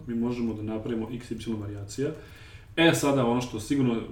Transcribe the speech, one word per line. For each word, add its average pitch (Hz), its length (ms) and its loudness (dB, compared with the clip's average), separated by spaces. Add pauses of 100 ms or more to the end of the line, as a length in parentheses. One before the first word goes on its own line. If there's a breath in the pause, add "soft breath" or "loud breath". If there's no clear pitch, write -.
mi 117 80 -4
možemo 117 380 0
da 107 100 -6
napravimo 110 500 -4
x, 120 180 -8
y 110 60 -6 (140)
varijacija. 101 580 -4 (680 loud breath)
E, 165 160 8
sada 139 320 4
ono 120 160 4
što 110 180 -6
sigurno 127 360 2 (160)